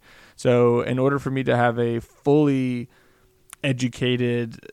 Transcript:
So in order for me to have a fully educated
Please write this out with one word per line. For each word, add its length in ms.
So 460
in 160
order 220
for 100
me 140
to 120
have 220
a 220
fully 920
educated 960